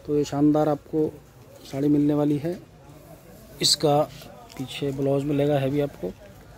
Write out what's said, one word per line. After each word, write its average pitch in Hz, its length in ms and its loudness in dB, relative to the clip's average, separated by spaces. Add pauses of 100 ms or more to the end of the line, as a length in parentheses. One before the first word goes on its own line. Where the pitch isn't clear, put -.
तो 147 120 0
ये 147 60 2
शानदार 151 460 2
आपको 156 440 -2 (580)
साड़ी 139 160 -2
मिलने 147 260 4
वाली 147 240 2
है। 170 220 -4 (1000)
इसका 151 400 2 (560)
पीछे 139 340 -6
blouse 139 320 0
मिलेगा 143 360 0
heavy 135 200 0
आपको, 143 280 -4 (500)